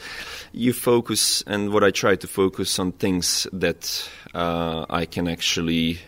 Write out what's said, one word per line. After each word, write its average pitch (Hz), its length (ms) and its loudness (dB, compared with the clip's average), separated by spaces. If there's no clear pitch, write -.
you 120 220 0
focus, - 760 2
and 101 260 -2
what 104 100 6
I 98 60 8
try 98 280 2
to - 100 -8
focus 95 500 0
on 92 140 0
things 92 600 0
that, - 560 -2
uh, 85 560 -2
I 85 140 0
can 87 220 -4
actually 82 720 0